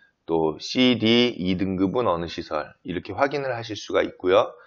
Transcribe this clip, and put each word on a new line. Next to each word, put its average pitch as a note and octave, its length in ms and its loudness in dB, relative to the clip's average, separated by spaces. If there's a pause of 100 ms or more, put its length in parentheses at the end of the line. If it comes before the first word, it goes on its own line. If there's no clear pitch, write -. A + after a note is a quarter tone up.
(280)
또 D#2+ 320 0
C, B2+ 420 2
D, A#2+ 340 4
이 F#2 220 -2
등급은 F#2+ 500 -2
어느 E2+ 200 -2
시설 D#2+ 440 -8 (120)
이렇게 F2+ 280 -2
확인을 C3+ 440 -2
하실 A2+ 200 -10
수가 F2+ 280 0
있고요. F#2 500 2 (140)